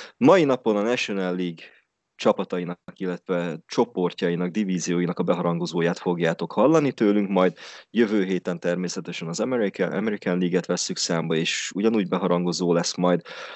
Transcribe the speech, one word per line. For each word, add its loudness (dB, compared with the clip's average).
Mai 6
napon 2
a 2
National -2
League -4
csapatainak, 0
illetve -4
csoportjainak, 0
divízióinak 0
a 2
beharangozóját 0
fogjátok -2
hallani 4
tőlünk, 2
majd 2
jövő 2
héten -2
természetesen -4
az -6
American, 0
American -2
League-et 0
vesszük -4
számba, 0
és -2
ugyanúgy 2
beharangozó 0
lesz 0
majd. 2